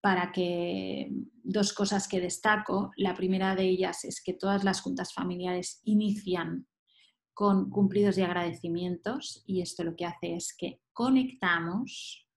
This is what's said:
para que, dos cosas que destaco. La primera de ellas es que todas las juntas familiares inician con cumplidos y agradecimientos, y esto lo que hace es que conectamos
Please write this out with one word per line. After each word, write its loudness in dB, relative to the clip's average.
para 2
que, -2
dos 2
cosas 0
que 0
destaco. 0
La 0
primera 2
de 2
ellas 0
es -10
que -4
todas 0
las 2
juntas -6
familiares -4
inician 0
con 4
cumplidos 4
y 4
agradecimientos, -2
y 0
esto -6
lo -4
que -6
hace -6
es -8
que -10
conectamos 0